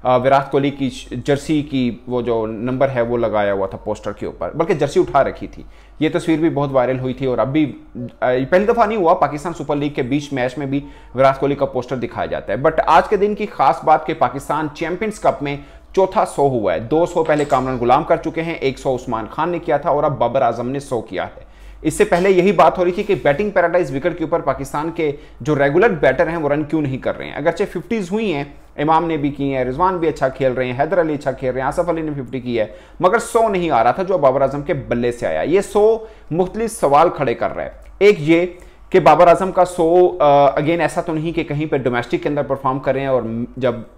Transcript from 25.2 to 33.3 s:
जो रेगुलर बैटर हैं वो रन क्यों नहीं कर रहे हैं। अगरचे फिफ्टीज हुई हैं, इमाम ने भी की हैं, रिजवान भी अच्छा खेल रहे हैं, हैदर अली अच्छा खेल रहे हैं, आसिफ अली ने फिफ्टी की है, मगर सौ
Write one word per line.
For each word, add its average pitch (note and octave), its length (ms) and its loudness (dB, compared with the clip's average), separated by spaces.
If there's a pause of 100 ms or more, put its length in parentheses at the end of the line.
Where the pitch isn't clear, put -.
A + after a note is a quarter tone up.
जो D3 120 0
रेगुलर D3 380 4
बैटर D3+ 360 2
हैं E3 80 -4
वो D3+ 120 -2
रन D3 160 0
क्यों D#3 160 -2
नहीं C3 180 -4
कर G#2 160 -4
रहे C#2 140 -10
हैं। - 60 -12
अगरचे E3 300 -2
फिफ्टीज F#3 480 -6
हुई G#3+ 180 -2
हैं, C#3+ 240 -4 (240)
इमाम D#3+ 260 2
ने D#3+ 120 -2
भी C#3+ 140 -2
की C#3 200 -4
हैं, C3 140 -2
रिजवान F3 340 0
भी E3 80 0
अच्छा D3 220 0
खेल C3 240 0
रहे B2+ 160 -2
हैं, B2 80 -6
हैदर D#3 220 0
अली D#3+ 160 0
अच्छा C#3+ 180 -4
खेल B2+ 200 -4
रहे C3 80 -4
हैं, C3 80 -2
आसिफ E3 200 -2
अली E3 140 -2
ने D3+ 120 -6
फिफ्टी C3 260 -8
की A#2+ 160 -4
है, G#2+ 180 -2 (280)
मगर F#3+ 160 4
सौ A3+ 300 0